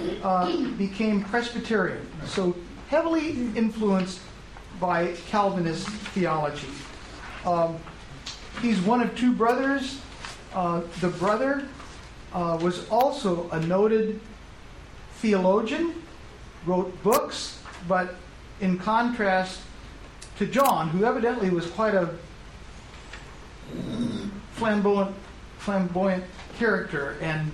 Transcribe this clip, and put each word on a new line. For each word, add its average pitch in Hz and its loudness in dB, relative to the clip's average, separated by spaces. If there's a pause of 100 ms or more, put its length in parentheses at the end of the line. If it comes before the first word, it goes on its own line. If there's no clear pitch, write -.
(220)
uh, 185 2 (280)
became 202 2
Presbyterian. 226 0 (200)
So 180 2 (340)
heavily 320 2 (240)
influenced 214 2 (600)
by 175 2 (140)
Calvinist 180 2
theology. 156 0 (760)
Um, 165 4 (840)
he's 220 4
one 233 6
of 208 0
two 247 6
brothers. 262 2 (540)
Uh, 175 2 (200)
the 180 4
brother, 226 2 (640)
uh, 170 0
was 180 0
also 214 2
a 160 0
noted 208 4 (960)
theologian, 220 4 (720)
wrote 185 0
books, - 2 (280)
but 180 0 (440)
in 185 2
contrast 214 2 (800)
to 208 2
John, 202 4
who 185 2
evidently 240 2
was 170 2
quite 214 2
a 175 4 (2500)
flamboyant, 202 4 (440)
flamboyant 185 2 (340)
character 185 0
and 156 -2